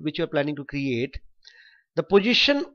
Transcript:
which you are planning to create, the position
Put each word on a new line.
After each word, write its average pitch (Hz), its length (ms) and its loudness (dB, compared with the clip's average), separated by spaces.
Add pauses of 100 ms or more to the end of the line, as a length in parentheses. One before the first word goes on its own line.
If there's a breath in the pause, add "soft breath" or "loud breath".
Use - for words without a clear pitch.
which 151 160 -6
you 165 60 -2
are 156 40 -6
planning 147 280 -2
to 143 80 -10
create, 135 540 -4 (760 soft breath)
the 160 80 -2
position 233 720 2